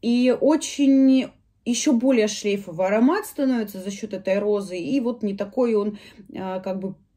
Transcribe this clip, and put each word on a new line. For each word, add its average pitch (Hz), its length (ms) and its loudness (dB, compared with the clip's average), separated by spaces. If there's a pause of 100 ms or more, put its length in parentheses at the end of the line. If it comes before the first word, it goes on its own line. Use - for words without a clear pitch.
И 240 380 2
очень, 269 840 4 (380)
еще 240 280 0
более 240 360 4
шлейфовый 196 580 -4
аромат 254 400 2
становится 233 540 -4
за 196 100 -8
счет 202 220 -10
этой 190 260 -2
розы. 202 400 -2
И 233 220 -2
вот 233 220 -4
не 196 120 -4
такой 220 400 -2
он, 208 220 -2 (400)
а, 185 240 -6
как 190 180 -6
бы 190 160 -8 (220)